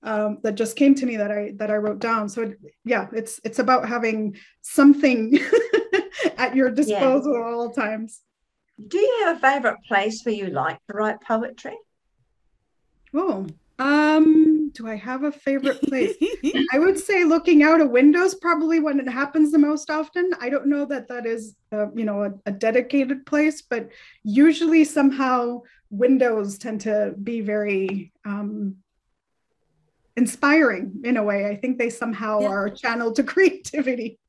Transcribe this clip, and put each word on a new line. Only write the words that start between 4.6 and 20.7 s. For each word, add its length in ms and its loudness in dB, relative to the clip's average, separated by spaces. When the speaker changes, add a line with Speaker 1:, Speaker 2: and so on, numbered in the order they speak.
Speaker 1:
something 720 4
<laughs> 520 -4
at 160 -2
your 140 4
Speaker 2:
Yeah. 60 -4
Speaker 1:
disposal 600 0
at 60 -4
all 180 -6
times. 500 -6
Speaker 2:
Do 100 -6
you 280 2
have 120 0
a 40 -10
favorite 380 0
place 340 -2
where 140 -2
you 140 -8
like 280 -4
to 80 -16
write 240 -4
poetry? 560 -6
Speaker 1:
Oh, 320 -4
um, 920 4
do 140 -14
I 80 -8
have 300 -8
a 80 -2
favorite 500 -2
place? 320 -2
Speaker 3:
<laughs> 280 0
Speaker 1:
I 60 2
would 200 4
say 260 0
looking 400 4
out 160 6
a 60 4
window 360 4
is 140 0
probably 420 0
when 220 -2
it 80 -6
happens 420 0
the 80 4
most 320 2
often. 400 -2
I 80 -6
don't 200 -2
know 160 0